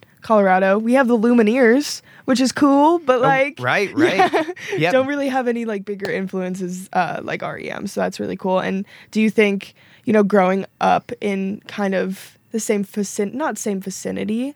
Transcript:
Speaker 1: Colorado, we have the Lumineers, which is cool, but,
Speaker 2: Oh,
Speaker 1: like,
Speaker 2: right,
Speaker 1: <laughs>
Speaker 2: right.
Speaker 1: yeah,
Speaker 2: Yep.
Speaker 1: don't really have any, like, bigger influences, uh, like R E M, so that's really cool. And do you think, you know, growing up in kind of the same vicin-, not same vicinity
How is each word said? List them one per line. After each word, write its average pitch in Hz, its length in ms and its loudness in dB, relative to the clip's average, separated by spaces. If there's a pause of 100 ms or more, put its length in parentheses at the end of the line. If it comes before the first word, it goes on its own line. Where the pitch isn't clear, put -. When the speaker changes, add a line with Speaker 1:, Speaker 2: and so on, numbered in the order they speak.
(220)
Speaker 1:
Colorado, 196 560 4
we 226 160 0
have 269 140 4
the 240 100 4
Lumineers, 240 840 4 (220)
which 254 160 2
is 254 100 2
cool, 294 480 4
but, 254 200 0
Speaker 2:
Oh, 233 40 -2
Speaker 1:
like, 269 380 0
Speaker 2:
right, 170 320 0
Speaker 1:
<laughs> - 40 -14
Speaker 2:
right. 339 200 2 (160)
Speaker 1:
yeah, 320 120 0 (320)
Speaker 2:
Yep. 170 160 0
Speaker 1:
don't 262 140 2
really 285 220 -2
have 254 180 -2
any, 233 180 -2
like, 208 200 -6
bigger 196 260 -8
influences, 185 800 -6
uh, 175 300 -2
like - 220 -8
R - 140 -8
E - 120 -10
M, - 160 -8
so 202 140 -8
that's 185 200 -4
really 190 160 -6
cool. 185 220 -2
And 190 260 -4 (280)
do 214 80 0
you 220 100 4
think, 202 440 0 (300)
you 226 80 0
know, 214 120 6
growing 190 420 2 (140)
up 185 400 0
in 196 480 -6
kind 196 260 -4
of 190 440 -6 (140)
the 226 80 -4
same 202 240 -2
vicin-, 202 500 -6
not 262 240 -4
same 196 220 -4
vicinity 196 760 -6